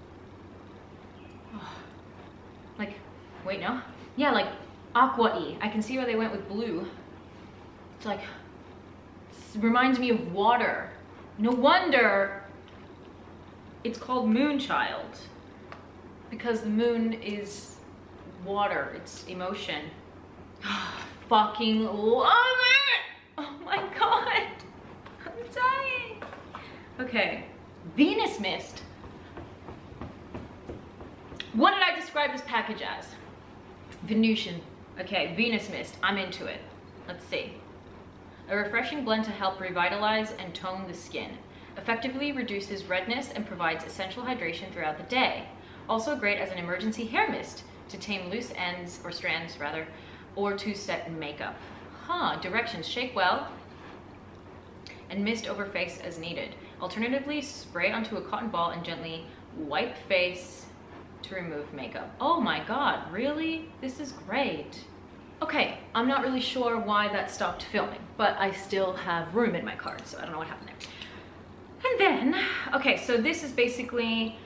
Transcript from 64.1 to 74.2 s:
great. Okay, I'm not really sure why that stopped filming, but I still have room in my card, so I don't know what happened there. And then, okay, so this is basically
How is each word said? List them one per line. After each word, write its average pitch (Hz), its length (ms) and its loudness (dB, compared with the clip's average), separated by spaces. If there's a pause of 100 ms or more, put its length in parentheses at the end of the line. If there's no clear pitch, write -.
great. 190 720 -2 (580)
Okay, 294 380 2 (160)
I'm 233 120 4
not 269 160 4
really 262 180 2
sure 233 360 2
why 208 300 4
that 196 240 0
stopped 180 320 -2
filming, - 380 0 (160)
but 208 200 6
I 196 140 4
still 190 420 0
have 170 400 -2
room 214 220 4
in 165 80 -2
my - 120 -6
card, - 300 -6
so - 120 -10
I - 60 -8
don't 170 100 -8
know 156 60 -6
what 160 80 -4
happened - 200 -10
there. - 220 -12 (960)
And 508 140 4
then, 339 460 6 (280)
okay, 269 240 4
so 240 200 4
this 311 260 2
is 269 80 -6
basically 240 960 2